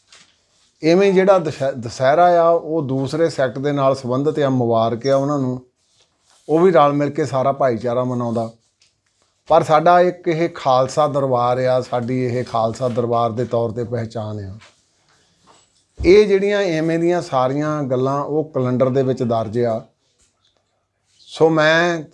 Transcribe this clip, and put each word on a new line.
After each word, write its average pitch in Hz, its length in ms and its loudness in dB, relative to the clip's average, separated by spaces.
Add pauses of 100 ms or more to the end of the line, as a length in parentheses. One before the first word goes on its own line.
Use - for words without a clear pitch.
(920)
ਇਵੇਂ 196 200 4
ਹੀ 190 40 0
ਜਿਹੜਾ 185 240 4
ਦੁਸ਼ਹਿ-, 139 380 -4
ਦੁਸਹਿਰਾ 156 680 2
ਆ, - 20 4
ਉਹ 160 340 0
ਦੂਸਰੇ 135 480 -2
ਸੈਕਟ 131 280 -4
ਦੇ 143 140 -2
ਨਾਲ 135 220 2
ਸੰਬੰਧਿਤ 135 440 -2
ਆ, 143 100 0
ਮੁਬਾਰਕ 117 580 0
ਆ 135 100 2
ਉਹਨਾਂ 143 220 0
ਨੂੰ, 127 280 -4 (840)
ਉਹ 151 100 2
ਵੀ 185 120 6
ਰਲ 147 220 4
ਮਿਲ 143 180 0
ਕੇ 151 140 -4
ਸਾਰਾ 135 280 -2
ਭਾਈਚਾਰਾ 123 520 -2
ਮਨਾਉਂਦਾ। 120 460 -4 (1000)
ਪਰ 160 140 4
ਸਾਡਾ 160 380 4
ਇੱਕ 180 280 0
ਇਹ 165 260 -2
ਖਾਲਸਾ 131 520 0
ਦਰਬਾਰ 127 520 -2
ਆ, 127 220 0
ਸਾਡੀ 123 440 -4
ਇਹ 123 200 -4
ਖਾਲਸਾ 113 440 -2
ਦਰਬਾਰ 117 440 -2
ਦੇ 120 120 -4
ਤੌਰ 117 260 -2
'ਤੇ 117 140 -6
ਪਹਿਚਾਣ 110 540 -8
ਆ। 98 200 -12 (1500)
ਇਹ 208 220 6
ਜਿਹੜੀਆਂ 202 360 0
ਇਵੇਂ 165 360 -2
ਦੀਆਂ 170 240 0
ਸਾਰੀਆਂ 147 600 -2
ਗੱਲਾਂ, 135 420 -2
ਉਹ 151 200 -4
ਕੈਲੰਡਰ 127 440 -2
ਦੇ 131 140 0
ਵਿੱਚ 131 200 -2
ਦਰਜ 113 360 -2
ਆ। 117 280 -2 (1300)
ਸੋ - 320 0
ਮੈਂ 160 520 2 (120)